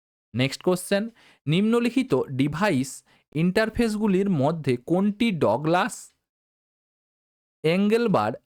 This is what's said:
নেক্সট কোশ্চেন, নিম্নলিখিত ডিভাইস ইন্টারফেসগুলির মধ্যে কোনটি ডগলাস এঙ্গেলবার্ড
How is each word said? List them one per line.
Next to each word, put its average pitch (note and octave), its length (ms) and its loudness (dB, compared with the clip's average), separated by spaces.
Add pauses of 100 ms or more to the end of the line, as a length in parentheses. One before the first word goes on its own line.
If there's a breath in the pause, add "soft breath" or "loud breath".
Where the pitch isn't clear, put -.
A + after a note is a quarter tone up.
(340)
নেক্সট C3 280 -2
কোশ্চেন, F#3 420 0 (440 soft breath)
নিম্নলিখিত A#3 640 0 (260)
ডিভাইস D3+ 500 0 (460 soft breath)
ইন্টারফেসগুলির G#3 960 0
মধ্যে D3 480 0
কোনটি G3+ 540 0
ডগলাস D3+ 640 0 (1700)
এঙ্গেলবার্ড F#3 720 2 (100)